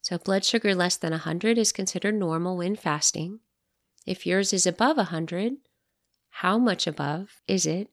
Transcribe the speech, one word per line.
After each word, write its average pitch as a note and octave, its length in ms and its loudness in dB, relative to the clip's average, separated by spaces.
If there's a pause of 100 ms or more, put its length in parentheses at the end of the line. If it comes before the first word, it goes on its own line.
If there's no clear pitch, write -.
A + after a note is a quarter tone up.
So F3 160 -4
blood G3 260 0
sugar G#3+ 300 2
less F3+ 220 2
than D#3+ 160 -2
a D#3+ 60 -2
hundred F3+ 400 0
is G#3+ 120 4
considered G3 440 -2
normal F3+ 420 0
when F3+ 180 0
fasting. D#3 640 -2 (680)
If - 200 -6
yours F#3+ 260 2
is F#3 140 2
above B3 320 2
a G3+ 60 2
hundred, E3+ 500 -4 (760)
how G3 280 0
much A3 300 2
above D3+ 580 -4
is F#3+ 200 0
it? F3 260 -2